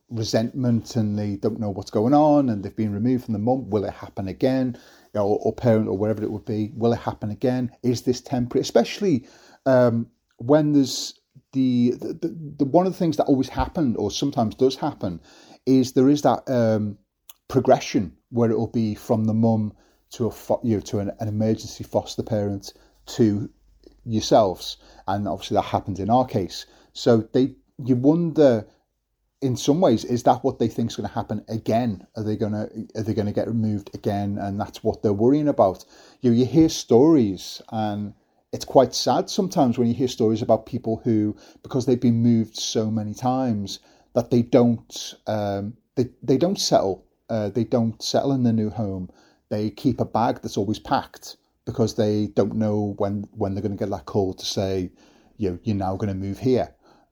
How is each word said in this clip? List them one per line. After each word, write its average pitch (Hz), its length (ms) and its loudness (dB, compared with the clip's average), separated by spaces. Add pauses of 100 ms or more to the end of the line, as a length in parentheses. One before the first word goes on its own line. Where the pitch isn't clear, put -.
(120)
resentment 117 840 -2
and 107 220 0
they 104 200 -4
don't 113 220 -4
know 104 120 -4
what's 98 180 -10
going 113 240 2
on 147 360 4
and 104 120 -4
they've 98 140 -10
been 107 180 -2
removed 120 320 0
from 113 80 -4
the 101 60 -2
mum. 120 320 -2
Will 101 140 0
it 92 80 -8
happen - 340 -10
again?" 131 500 0 (380)
You 104 60 2
know, 101 40 2
or, 104 200 0
or 110 80 0
parent 110 340 2
or 98 100 -2
whatever 107 240 -2
it 104 100 -4
would 104 140 -8
be. 107 300 -4
Will 117 180 0
it 117 60 -4
happen 107 320 -6
again? 127 400 -2 (100)
Is 123 220 -2
this 120 180 -2
temporary? 123 400 -2
Especially, 185 640 0 (400)
um, 123 400 4 (320)
when 147 360 4
there's - 460 0 (340)
the, 123 460 2
the, - 140 -8
the, 160 460 -8
the, 143 60 2
one 165 200 4
of 185 80 -2
the - 60 -12
things 165 180 0
that 143 60 2
always 131 260 2
happened 135 480 -2
or 101 140 -2
sometimes 127 420 -2
does 127 220 2
happen - 440 -6 (460)
is 131 280 4
there 135 160 6
is 147 120 2
that, 123 260 2
um, 110 520 0 (480)
progression 117 640 2 (180)
where 117 220 2
it 107 60 0
will 113 100 -2
be 110 260 -2
from 110 300 -2
the 110 100 0
mum 110 400 2 (360)
to 113 180 -4
a 98 40 -2
fo-, - 320 -4
you 113 120 2
know, 92 60 -2
to - 180 -4
an, 101 100 -4 (120)
an 107 80 -4
emergency 110 540 -2
foster - 380 -4
parent 101 520 -6 (320)
to 107 440 0 (560)
yourselves, 107 720 0 (300)
and 101 220 -2
obviously 98 260 -6
that 95 60 4
happened 95 380 -4
in 98 100 -4
our 123 160 4
case. - 400 -6 (260)
So 113 400 2
they, 131 240 0 (300)
you 127 100 2
wonder, 143 720 4 (760)
in 131 140 -2
some 139 240 0
ways, 131 240 4
is 120 200 -2
that 127 200 2
what 127 160 -2
they 117 80 2
think 117 220 -4
is - 80 -10
gonna 104 100 -6
happen 107 400 -6
again? 113 580 -2 (120)
Are 107 60 -6
they 107 120 -2
gonna, 104 320 -4 (280)
are 110 80 -6
they 104 100 -2
gonna 104 180 0
get 104 160 -2
removed 110 460 -2
again? 101 440 -2
And 101 220 -4
that's - 240 -8
what 107 180 0
they're 104 120 2
worrying 139 340 4
about. 98 380 2 (360)
You 123 100 4
know, 113 40 4
you 123 100 4
hear 160 220 4
stories, 123 920 4 (100)
and 104 420 -4 (380)
it's 117 140 -10
quite 127 280 4
sad 147 360 -2
sometimes 175 480 0
when 117 100 2
you 117 60 0
hear 127 160 -2
stories 110 320 0
about 110 240 2
people 117 380 -6
who, 107 340 0 (260)
because 123 220 -4
they've 123 140 2
been 117 240 2
moved 113 340 2
so 110 340 -2
many 107 220 -4
times, 123 640 -2 (360)
that 120 160 -2
they 120 100 4
don't, 120 720 2 (140)
um, 104 500 -4 (180)
they, 123 140 0 (120)
they 131 160 2
don't 190 220 0
settle. - 460 0 (240)
Uh, 107 200 -2
they 110 160 -2
don't 113 360 0
settle 131 300 0
in 131 120 0
their 117 100 4
new 107 160 0
home. 95 420 -6 (380)
They 107 200 -2
keep 120 300 -2
a - 60 -2
bag 120 360 -2
that's - 140 -10
always 107 240 -2
packed - 560 -6 (300)
because 117 300 -2
they 107 320 0
don't 104 280 0
know 104 420 -2
when, 101 360 -4
when 101 200 -4
they're 98 80 -4
gonna 101 140 -4
get 101 140 -6
that 101 160 -8
call 92 280 -2
to - 120 -14
say, 95 440 -2 (460)
you 98 140 -4
know, 90 140 -6
"You're 107 120 -2
now 95 220 -4
gonna 98 180 -4
move 95 240 -6
here." 113 340 0 (380)